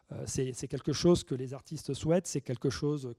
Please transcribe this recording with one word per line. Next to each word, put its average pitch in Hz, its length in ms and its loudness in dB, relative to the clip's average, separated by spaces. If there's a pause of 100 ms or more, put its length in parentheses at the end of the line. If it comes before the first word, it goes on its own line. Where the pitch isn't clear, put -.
(120)
Euh, - 140 -8
c'est, 131 280 -2
c'est 135 140 -8
quelque 143 260 -4
chose 175 280 6
que - 120 -6
les 127 180 -6
artistes 143 400 -8
souhaitent, 160 340 2
c'est - 140 -2
quelque 131 300 -2
chose 139 480 -2